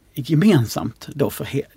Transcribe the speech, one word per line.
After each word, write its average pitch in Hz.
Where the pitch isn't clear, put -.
gemensamt 151
då -
för -
he-, 135